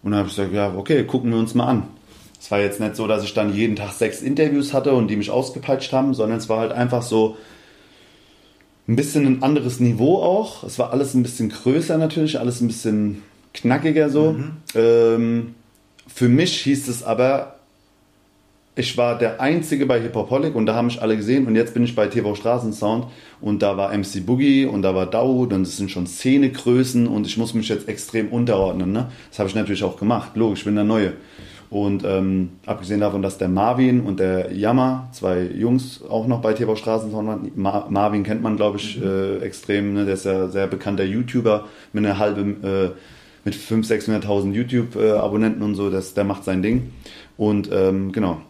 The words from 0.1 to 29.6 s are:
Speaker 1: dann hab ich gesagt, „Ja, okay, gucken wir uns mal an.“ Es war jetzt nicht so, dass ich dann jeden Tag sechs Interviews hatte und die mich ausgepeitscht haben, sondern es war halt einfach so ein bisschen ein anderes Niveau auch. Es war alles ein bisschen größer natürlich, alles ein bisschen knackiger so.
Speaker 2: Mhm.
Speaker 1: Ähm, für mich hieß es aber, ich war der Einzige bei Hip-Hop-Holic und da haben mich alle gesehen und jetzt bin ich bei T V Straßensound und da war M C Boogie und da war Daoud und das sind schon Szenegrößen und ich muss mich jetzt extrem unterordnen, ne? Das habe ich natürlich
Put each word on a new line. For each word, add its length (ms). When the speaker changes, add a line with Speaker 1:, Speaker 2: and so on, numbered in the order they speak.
Speaker 1:
dann 100
hab 60
ich 80
gesagt, 180
„Ja, 200
okay, 300
gucken 280
wir 80
uns 140
mal 120
an.“ 180
Es 100
war 120
jetzt 180
nicht 160
so, 120
dass 160
ich 100
dann 200
jeden 220
Tag 160
sechs 300
Interviews 520
hatte 200
und 160
die 80
mich 140
ausgepeitscht 600
haben, 220
sondern 240
es 100
war 120
halt 120
einfach 300
so 340
ein 80
bisschen 320
ein 160
anderes 380
Niveau 340
auch. 480
Es 160
war 140
alles 200
ein 100
bisschen 260
größer 480
natürlich, 420
alles 220
ein 60
bisschen 540
knackiger 560
so. 220
Speaker 2:
Mhm. 200
Speaker 1:
Ähm, 800
für 220
mich 320
hieß 260
es 160
aber, 560
ich 180
war 200
der 240
Einzige 440
bei 140
Hip-Hop-Holic 560
und 100
da 80
haben 120
mich 160
alle 160
gesehen 300
und 80
jetzt 180
bin 100
ich 120
bei 120
T 140
V 120
Straßensound 760
und 200
da 140
war 180
M 120
C 160
Boogie 440
und 180
da 120
war 100
Daoud 460
und 120
das 120
sind 160
schon 160
Szenegrößen 960
und 220
ich 100
muss 160
mich 140
jetzt 220
extrem 400
unterordnen, 640
ne? 180
Das 100
habe 100
ich 60
natürlich 280